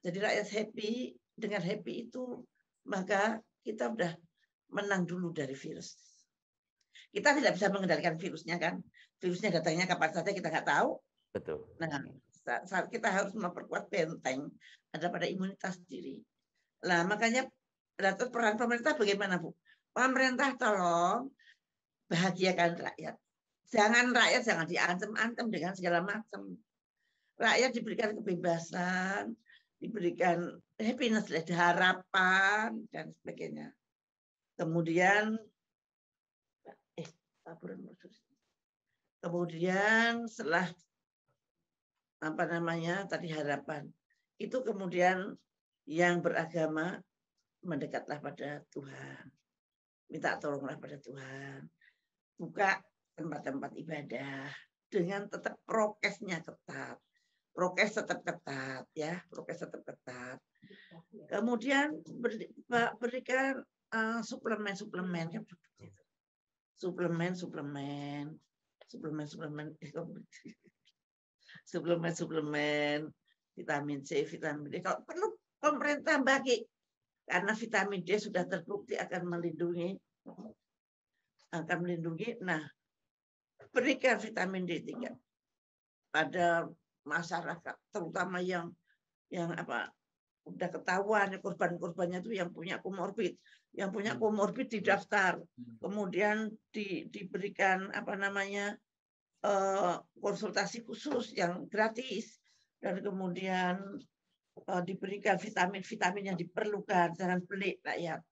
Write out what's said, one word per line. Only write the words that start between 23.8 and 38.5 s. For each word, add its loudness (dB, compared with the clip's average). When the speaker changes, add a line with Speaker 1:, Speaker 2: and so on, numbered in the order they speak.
Speaker 1:
rakyat, 8
jangan 4
diancam-ancam 2
dengan 0
segala 2
macam. -6
Rakyat 6
diberikan -2
kebebasan, 0
diberikan 0
happiness, 0
ada 0
harapan, 4
dan -8
sebagainya. -8
Kemudian, 4
eh, -8
laporan -10
khusus. -20